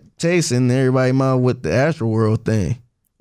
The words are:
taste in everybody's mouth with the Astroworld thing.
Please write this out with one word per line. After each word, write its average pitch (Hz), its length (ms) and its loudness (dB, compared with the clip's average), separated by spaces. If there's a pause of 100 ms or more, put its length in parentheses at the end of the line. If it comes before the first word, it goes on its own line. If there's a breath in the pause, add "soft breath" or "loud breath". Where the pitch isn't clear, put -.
(180)
taste 170 340 0
in 123 180 0
everybody's 131 440 2
mouth 131 280 2
with 123 220 -2
the 78 60 -4
Astroworld 113 760 0
thing. 104 360 -2 (400)